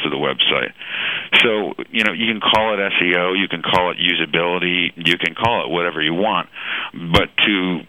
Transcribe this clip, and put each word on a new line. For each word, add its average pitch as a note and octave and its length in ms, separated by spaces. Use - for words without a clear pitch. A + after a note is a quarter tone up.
to D2+ 80
the C2+ 60
website. C2+ 560
So, G#2+ 320
you A2+ 140
know, G#2 80
you A2 200
can G#2+ 80
call A2 340
it G2 60
S G2 220
E F2 140
O, F#2 180
you F#2+ 140
can E2 140
call F2+ 300
it - 60
usability, F2 960
you E2+ 220
can E2+ 160
call A2+ 300
it B1+ 60
whatever E2+ 320
you D#2+ 120
want, F#2+ 340
but E2+ 340
to F#2 440